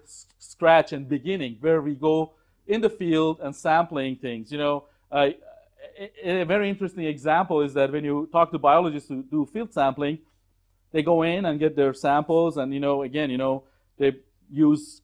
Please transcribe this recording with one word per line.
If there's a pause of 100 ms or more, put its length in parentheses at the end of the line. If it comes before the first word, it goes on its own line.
s-, (120)
scratch
and
beginning,
where
we
go (340)
in
the
field
and
sampling
things.
You
know, (260)
I, (840)
a,
a
very
interesting
example
is
that
when
you
talk
to
biologists
who
do
field
sampling, (760)
they
go
in
and
get
their
samples,
and,
you
know,
again,
you
know, (340)
they (340)
use